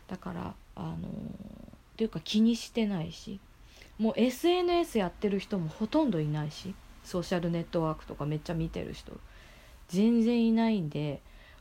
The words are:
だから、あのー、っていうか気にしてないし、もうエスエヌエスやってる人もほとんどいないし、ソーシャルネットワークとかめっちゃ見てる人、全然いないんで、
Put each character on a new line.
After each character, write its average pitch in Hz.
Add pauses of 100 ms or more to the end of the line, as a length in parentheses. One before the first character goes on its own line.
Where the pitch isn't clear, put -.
だ 185
か 180
ら、 180 (200)
あ -
の 165
ー、 -
っ 165 (960)
て 220
い -
う 214
か 160
気 214
に 226
し -
て 226
な 190
い 170
し、 - (580)
も 220
う -
エ 247
ス 285
エ 359
ヌ 349
エ 339
ス 240
や 180
っ -
て -
る 196
人 190
も 160
ほ 214
と 311
ん 262
ど 170
い 151
な 151
い 147
し、 - (280)
ソ -
ー -
シ 185
ャ 175
ル 170
ネ 170
ッ 160
ト 170
ワ 156
ー -
ク -
と -
か 143
め 151
っ 151
ち -
ゃ 170
見 160
て -
る -
人、 - (760)
全 226
然 233
い 226
な 226
い 220
ん 151
で、 147 (380)